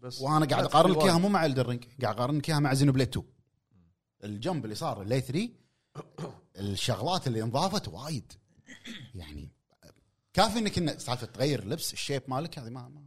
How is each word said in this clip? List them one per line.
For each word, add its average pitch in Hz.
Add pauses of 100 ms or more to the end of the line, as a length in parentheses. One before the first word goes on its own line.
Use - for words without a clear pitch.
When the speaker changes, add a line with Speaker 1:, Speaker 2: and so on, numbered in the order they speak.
Speaker 1:
بس 127
Speaker 2:
وأنا 156
قاعد 135
Speaker 1:
لعبت 131
Speaker 2:
أقارن 170
لك 165
Speaker 1:
وايد. 156
Speaker 2:
إياها 170
مو 196
مع 180
Elden 131
رينج، 120 (160)
قاعد 110
أقارن 151
لك 143
إياها 151
مع 143
زينو 139
بليد 131
تو. - (1000)
الجمب 110
اللي 107
صار، 120
اللاي 120
ثري، 170 (1040)
الشغلات 104
اللي 110
انضافت 151
وايد. 120 (840)
يعني، 76 (800)
كافي 214
إنك 208
إن 156
سالفة 117
تغير 131
اللبس، 107
الشيب 139
مالك، 147
هذه 123
ما، 123
ما، 147